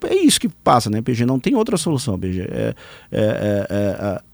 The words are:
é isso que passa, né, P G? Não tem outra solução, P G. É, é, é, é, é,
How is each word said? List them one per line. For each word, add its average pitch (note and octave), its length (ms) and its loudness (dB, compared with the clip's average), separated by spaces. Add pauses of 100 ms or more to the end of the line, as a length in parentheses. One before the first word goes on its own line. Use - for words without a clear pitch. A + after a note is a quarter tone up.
é - 80 0
isso F4+ 240 4
que A#3 80 -2
passa, B2 420 2
né, G#2+ 120 0
P B2+ 120 -2
G? A#2+ 120 0
Não B2+ 160 0
tem C4+ 140 0
outra A3 200 0
solução, C3 420 -2
P F#2 140 -4
G. F2+ 120 -4
É, - 20 -6
é, A2+ 280 -4 (380)
é, G#2 580 0
é, G2+ 300 -2
é, G2 220 -4 (120)